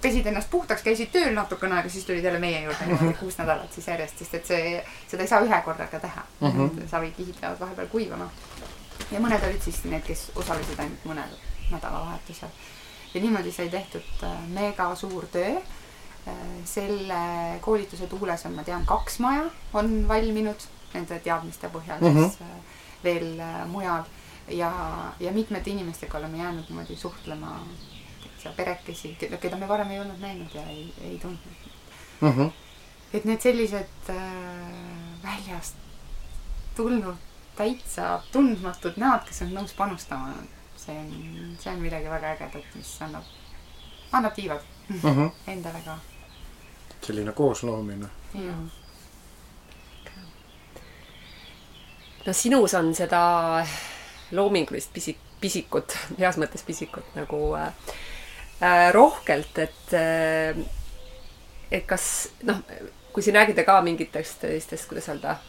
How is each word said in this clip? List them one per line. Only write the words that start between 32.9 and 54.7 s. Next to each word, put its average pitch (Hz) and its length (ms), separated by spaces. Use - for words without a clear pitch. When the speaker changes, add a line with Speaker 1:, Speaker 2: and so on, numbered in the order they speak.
Speaker 1:
Et 214 120
need 220 160
sellised, 220 460
äh, 185 60
väljast 190 520
tulnud 220 400
täitsa 180 680
tundmatud 185 680
näod, 233 300
kes - 140
on 180 100
nõus 196 240
panustama, 147 580
see 151 220
on, 160 600
see 190 140
on 175 60
midagi 160 300
väga 156 260
ägedat, 147 280
mis - 260
annab, 156 220
annab 226 240
tiivad 160 260
Speaker 2:
Mhm. 156 360
Speaker 1:
endale 170 380
ka. 156 120
Speaker 2:
Selline 107 300
koosloomine. 110 760
Speaker 1:
Jah. 180 220
Speaker 3:
No 190 80
sinus 240 400
on 165 220
seda 170 720
loomingulist 185 640